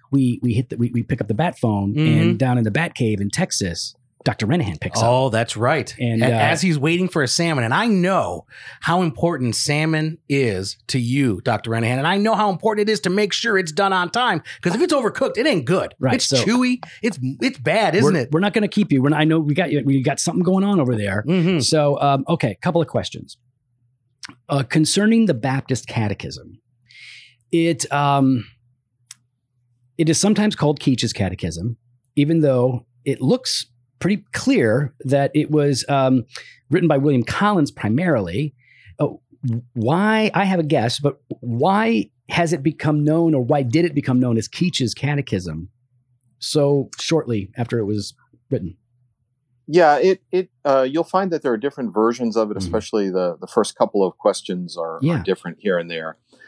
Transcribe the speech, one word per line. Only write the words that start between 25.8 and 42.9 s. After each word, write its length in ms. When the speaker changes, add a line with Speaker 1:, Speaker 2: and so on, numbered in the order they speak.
Speaker 1:
Catechism, 760
it, 400
um, 540
it 120
is 100
sometimes 360
called 240
Keach's 340
Catechism, 640
even 260
though 440
it 160
looks 460
pretty 240
clear 680
that 320
it 180
was, 360
um, 380
written 180
by 100
William 260
Collins 480
primarily. 800
Uh, 100
why, 600
I 120
have 140
a 40
guess, 360
but 220
why 680
has 240
it 100
become 400